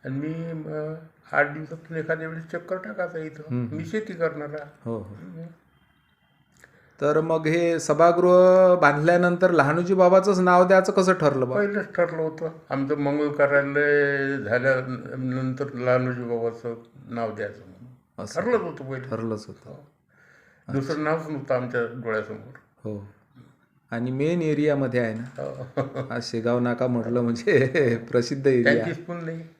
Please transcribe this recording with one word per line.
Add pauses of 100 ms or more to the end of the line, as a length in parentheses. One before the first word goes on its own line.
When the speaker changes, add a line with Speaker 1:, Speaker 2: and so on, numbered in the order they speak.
Speaker 1:
आणि
मी, (100)
अ, (380)
आठ
दिवसातून
एखाद्या
वेळेस
चक्कर
टाकायचा
इथं.
Speaker 2:
हम्म.
Speaker 1:
मी
शेती
करणारा. (200)
Speaker 2:
हो,
हो.
Speaker 1:
हम्म. (1600)
Speaker 2:
तर
मग
हे
सभागृह
बांधल्यानंतर
लहानूजी
बाबाचंच
नाव
द्यायचं
कसं
ठरलं
बा?
Speaker 1:
पहिलंच
ठरलं
होतं (220)
आमचं
मंगल
कार्यालय
झाल्यानंतर
लहानूजी
बाबाचं (360)
नाव
द्यायचं
म्हणून.
Speaker 2:
असं.
Speaker 1:
ठरलंच
होतं
पहिले.
Speaker 2:
ठरलंच
होतं.
Speaker 1:
हो. (800)
दुसरं
नावच
नव्हतं
आमच्या
डोळ्यासमोर. (280)
Speaker 2:
हो. (800)
आणि
मेन
एरियामध्ये
आहे
ना.
Speaker 1:
हो. (280)
Speaker 2:
हा
शेगाव
नाका
म्हटलं
म्हणजे (400)
<laughs>
प्रसिद्ध
एरिया.
Speaker 1:
त्यांचीच
पण
नाही. (160)